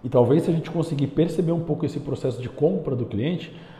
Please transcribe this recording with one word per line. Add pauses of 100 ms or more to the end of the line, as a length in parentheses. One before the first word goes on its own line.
E
talvez
se
a
gente
conseguir
perceber
um
pouco
esse
processo
de
compra
do
cliente, (260)